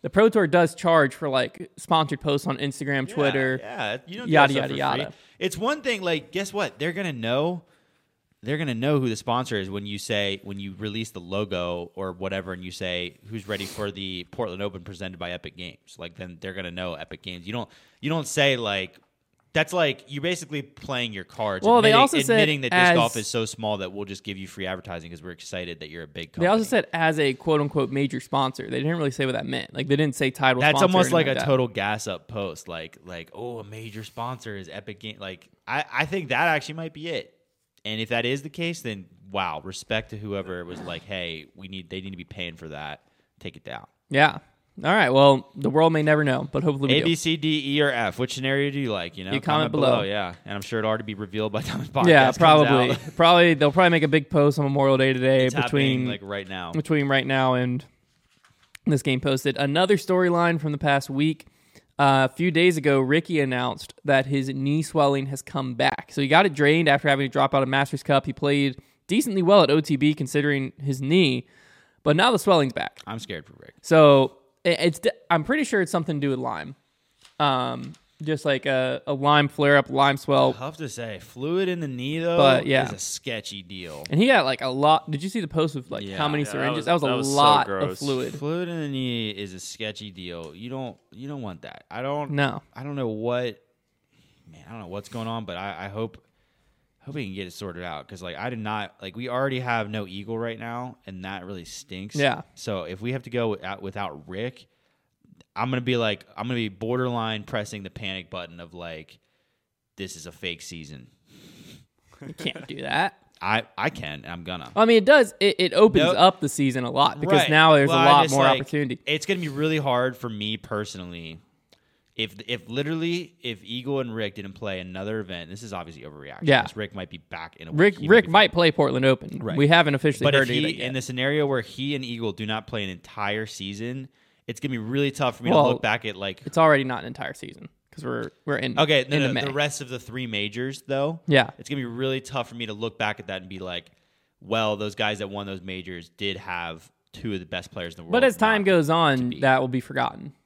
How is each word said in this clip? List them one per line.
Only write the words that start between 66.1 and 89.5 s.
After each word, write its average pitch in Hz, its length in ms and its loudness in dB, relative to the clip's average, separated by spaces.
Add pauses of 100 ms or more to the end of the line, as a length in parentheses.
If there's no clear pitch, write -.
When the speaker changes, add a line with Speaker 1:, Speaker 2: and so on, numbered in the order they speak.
Speaker 1:
So 143 120 -2
he 139 60 0
got 170 180 6
it 165 80 0
drained 151 340 6
after 139 200 4
having 139 180 2
to 123 60 -6
drop 135 220 2
out 135 80 4
of 127 60 0
Masters 139 340 0
Cup. 135 220 2
He 151 80 -6
played 143 460 0 (300)
decently 196 340 0
well 190 200 8
at 139 80 4
O 156 100 6
T 151 160 0
B 147 180 4
considering 143 580 -2 (100)
his 135 200 -4
knee, 139 440 4 (560)
but 147 140 4
now 214 140 4
the 214 80 2
swelling's 151 340 4
back. - 340 -8
Speaker 2:
I'm 113 120 -8
scared 90 260 -12
for - 140 -20
Rick. - 240 -20
Speaker 1:
So 143 560 8 (260)
i-, - 60 4
it's 170 300 2
d-, - 100 2 (200)
I'm 160 140 2
pretty 285 200 0
sure 202 180 0
it's 165 100 -4
something 160 280 -2
to 143 60 -2
do 139 40 0
with 127 80 -2
Lyme. 127 360 -8 (640)
Um, 127 540 -2 (300)
just 151 220 -4
like 135 220 0
a, 131 400 0
a 147 80 -2
Lyme 147 340 4
flare-up, 143 400 4
Lyme 139 300 4
swell. 131 340 4
Speaker 2:
Tough 135 240 -10
to 151 140 -8
say. 110 300 -10
Fluid 175 500 -4
in 175 100 -6
the 151 80 -4
knee, 131 300 -6
though, 170 180 0
Speaker 1:
But, 131 300 6
yeah. 131 180 2
Speaker 2:
is - 80 -8
a 98 60 -12
sketchy 107 640 -10
deal. 87 480 -12
Speaker 1:
And 156 100 2
he 233 60 6
got, 233 180 6
like, 131 160 -2
a 131 80 -4
lot. 143 420 4
Did 151 120 -4
you 190 80 -6
see 226 100 -4
the 160 80 -4
post 156 260 0
with, 127 160 -10
like, 113 140 -8
Speaker 2:
Yeah. 95 140 -10
Speaker 1:
how 147 100 0
many 147 140 -2
Speaker 3:
Yeah, - 20 0
that 147 80 -8
Speaker 1:
syringes? - 240 -2
Speaker 3:
was, - 80 -6
Speaker 1:
That 170 80 2
was 165 100 2
a 139 40 0
Speaker 3:
that 127 100 0
was 135 120 -2
so 139 60 0
Speaker 1:
lot 143 280 8
of - 40 0
Speaker 3:
gross. 95 320 -2
Speaker 1:
fluid. 135 360 -4
Speaker 2:
Fluid 160 340 -6
in 170 100 -8
the 147 100 -6
knee 123 420 -4
is 98 240 -10